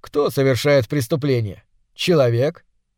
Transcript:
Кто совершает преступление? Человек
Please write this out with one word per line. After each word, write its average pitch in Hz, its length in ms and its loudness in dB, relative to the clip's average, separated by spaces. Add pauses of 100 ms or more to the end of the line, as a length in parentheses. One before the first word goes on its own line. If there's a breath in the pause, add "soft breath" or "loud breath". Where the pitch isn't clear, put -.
Кто - 280 -2
совершает 135 580 2
преступление? 127 760 -4 (300)
Человек 139 720 0 (320)